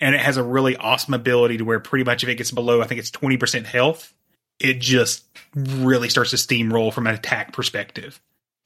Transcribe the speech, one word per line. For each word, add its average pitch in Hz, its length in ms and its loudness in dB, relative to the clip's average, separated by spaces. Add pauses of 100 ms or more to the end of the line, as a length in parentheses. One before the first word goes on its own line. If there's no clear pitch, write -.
And 139 140 2
it 135 60 0
has 135 160 2
a 127 60 0
really 131 320 2
awesome 110 380 0
ability 120 440 2
to 110 80 -4
where 113 140 0
pretty 131 240 -2
much 120 200 0
if 123 60 -4
it 120 60 -4
gets 123 160 -6
below, 120 300 2
I 110 60 -2
think 117 120 -6
it's 113 120 -10
twenty 135 260 -2
percent 120 300 -2
health, 135 460 0 (460)
it 131 220 0
just 123 420 2 (320)
really 131 540 0
starts 120 220 2
to 127 40 -2
steamroll 113 560 0
from 117 160 -2
an 113 80 0
attack - 380 -6
perspective. - 640 -8 (460)